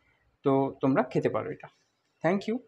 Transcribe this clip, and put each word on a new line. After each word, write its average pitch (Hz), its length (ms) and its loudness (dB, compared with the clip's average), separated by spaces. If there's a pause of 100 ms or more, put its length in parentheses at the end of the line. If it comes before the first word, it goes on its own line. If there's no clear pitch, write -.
(420)
তো 135 380 2
তোমরা 143 220 2
খেতে - 260 -2
পারো 110 220 -2
এটা। - 180 -14 (560)
Thank 190 240 0
you। 233 200 -2